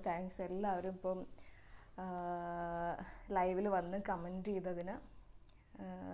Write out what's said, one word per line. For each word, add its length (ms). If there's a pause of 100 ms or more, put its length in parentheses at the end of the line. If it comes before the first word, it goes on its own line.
താങ്ക്സ്. 360
എല്ലാവരും 520
ഇപ്പം, 320 (720)
ആ, 80 (1200)
ലൈവിൽ 380
വന്ന് 300 (100)
കമന്റ് 400
ചെയ്തതിന്, 480 (840)
ആ, 40 (280)